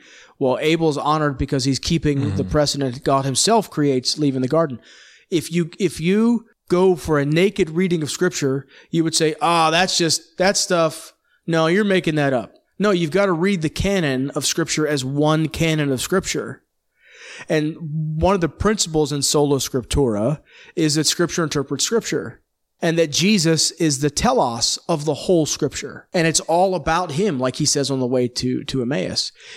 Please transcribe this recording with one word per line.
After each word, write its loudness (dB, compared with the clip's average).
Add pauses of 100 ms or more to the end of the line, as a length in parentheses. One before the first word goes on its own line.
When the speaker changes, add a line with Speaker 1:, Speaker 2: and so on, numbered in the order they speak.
(400)
Speaker 1:
Well, 2
Abel's 2
honored 0
because -2
he's 0
keeping 0
Speaker 2:
Mm-hmm. -2
Speaker 1:
the 0
precedent -2
God 2
himself 0
creates, 0
leaving 0
the 0
garden. 0 (500)
If -2
you, 0 (100)
if -2
you 2 (220)
go 4
for 0
a 0
naked 2
reading 0
of -4
Scripture, -2 (240)
you 2
would 0
say, 2
"Ah, 4
that's 2
just, -2
that 2
stuff. 0 (320)
No, 2
you're 2
making 0
that 2
up." -4 (240)
No, 2
you've 0
got 2
to 0
read 0
the -2
canon -2
of -4
Scripture -2
as -2
one 2
canon 0
of -2
Scripture. -4 (880)
And 0 (460)
one 4
of -2
the 0
principles 0
in -2
Sola 2
Scriptura 0 (340)
is 2
that 0
Scripture 0
interprets -4
Scripture, -4 (400)
and 0
that 2
Jesus 2
is 0
the 0
telos 0 (100)
of -2
the 0
whole 2
Scripture. -6
And 2
it's 0
all 2
about -2
him, 0
like -2
he 0
says 0
on -2
the 0
way 2
to, -4
to -4
Emmaus. -4 (260)